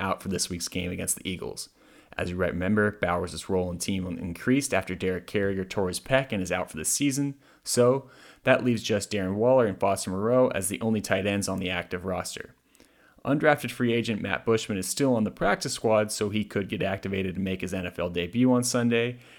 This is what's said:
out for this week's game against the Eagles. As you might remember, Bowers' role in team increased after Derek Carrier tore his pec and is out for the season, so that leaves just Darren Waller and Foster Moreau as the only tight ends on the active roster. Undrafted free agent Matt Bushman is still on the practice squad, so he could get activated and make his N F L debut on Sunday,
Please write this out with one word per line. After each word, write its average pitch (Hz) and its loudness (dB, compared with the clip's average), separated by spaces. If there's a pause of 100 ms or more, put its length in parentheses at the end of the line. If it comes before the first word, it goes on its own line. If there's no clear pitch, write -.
out 95 -2
for - -8
this 92 -2
week's 85 -6
game 90 -4
against 90 -4
the - -6
Eagles. - -8 (500)
As 90 -2
you 90 -4
might 90 0
remember, 104 2
Bowers' 90 -2
role 90 2
in 87 -6
team 92 -2
increased 90 0
after 92 0
Derek 90 -2
Carrier 98 0
tore 92 -2
his 87 -4
pec 135 0
and 98 0
is 85 -4
out 90 -2
for 78 -10
the 80 -4
season, 143 0 (280)
so 123 4 (360)
that 127 4
leaves 120 2
just 104 -2
Darren 95 -2
Waller 123 4
and 92 -2
Foster 98 0
Moreau 117 4
as 95 -4
the 101 -6
only 110 0
tight 98 0
ends 101 0
on 95 -2
the 92 -4
active 90 -4
roster. - -6 (680)
Undrafted 147 2
free 120 0
agent 113 0
Matt - -4
Bushman 110 2
is 92 -4
still 135 2
on 110 2
the 107 0
practice 185 -2
squad, 107 2
so 104 -2
he 107 0
could 98 -4
get 87 -4
activated 95 -2
and 95 -2
make 92 -2
his 95 -6
N 90 -4
F 90 -8
L 87 -2
debut 90 2
on 123 4
Sunday, 120 0 (200)